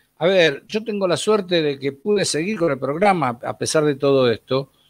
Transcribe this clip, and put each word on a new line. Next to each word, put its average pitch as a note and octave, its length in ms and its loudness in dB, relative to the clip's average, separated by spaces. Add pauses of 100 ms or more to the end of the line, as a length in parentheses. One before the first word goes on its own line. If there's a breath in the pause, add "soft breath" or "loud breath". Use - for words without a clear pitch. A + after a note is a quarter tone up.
(180)
a D3+ 100 -2
ver, F3+ 400 2
yo G#3+ 160 -6
tengo G#3 240 -2
la E3 100 0
suerte F#3 440 0
de C#3+ 180 -2
que C#3 120 -4
pude F#3+ 340 -2
seguir F3+ 320 -4
con E3 140 0
el C3 80 -4
programa D3 640 0
a B2+ 140 -8
pesar D3+ 280 0
de D3 100 0
todo C3+ 360 2
esto C3 400 -4 (180)